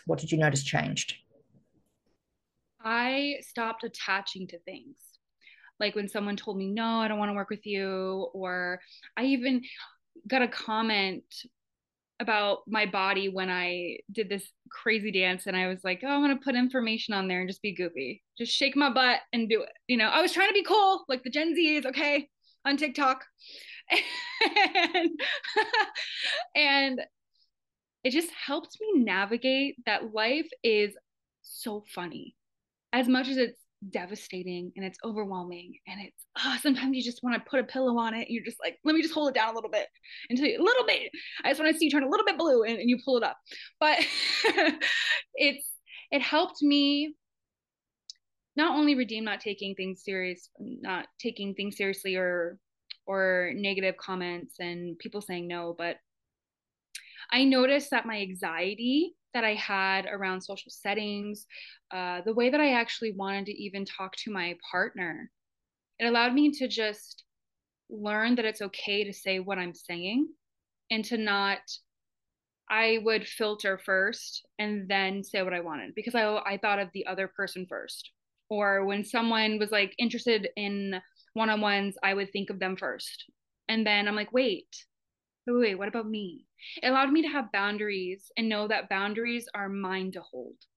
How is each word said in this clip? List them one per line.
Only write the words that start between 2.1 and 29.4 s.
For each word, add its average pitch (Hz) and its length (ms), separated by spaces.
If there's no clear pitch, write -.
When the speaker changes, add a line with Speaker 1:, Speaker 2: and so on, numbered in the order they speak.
Speaker 2:
I 262 580
stopped 226 440
attaching 196 640
to 170 120
things. - 360
Like, 202 160
when 202 120
someone 202 280
told 196 200
me, 190 120
"No, 226 320
I 220 80
don't 214 100
wanna 208 160
work 202 160
with 208 160
you," 190 680
or 180 480
I 233 80
even 262 380
got 262 140
a 240 60
comment 214 760
about 208 480
my 214 180
body 196 420
when 185 220
I 180 480
did 202 160
this 196 200
crazy 220 400
dance, 185 360
and 190 100
I 185 100
was 185 160
like, 185 220
"Oh, 269 40
I'm 285 120
gonna 277 160
put 277 180
information 247 600
on 190 120
there 180 140
and 185 80
just 196 140
be 202 120
goofy. 170 480
Just 240 140
shake 277 240
my 285 140
butt 247 300
and 233 160
do 214 140
it." - 100
You 247 80
know, 220 120
I 320 140
was 330 100
trying 392 160
to 381 60
be 403 80
cool, 381 460
like 254 160
the 254 60
Gen 302 260
Zs, 302 300
okay, 285 420
on 277 120
TikTok. 277 480
<laughs> 349 140
And, 339 260
<laughs> - 720
and 277 460
it 262 80
just 330 200
helped - 500
me 403 220
navigate 226 760